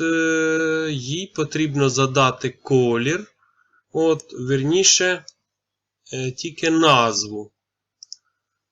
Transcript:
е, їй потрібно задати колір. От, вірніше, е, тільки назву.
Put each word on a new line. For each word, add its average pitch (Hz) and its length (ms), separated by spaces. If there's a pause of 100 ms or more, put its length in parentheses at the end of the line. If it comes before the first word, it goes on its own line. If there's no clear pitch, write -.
е, 160 920
їй 143 340
потрібно 147 640
задати 131 600
колір. 127 760 (680)
От, 160 400
вірніше, 151 920 (880)
е, 131 200
тільки 165 380
назву. 113 840 (1200)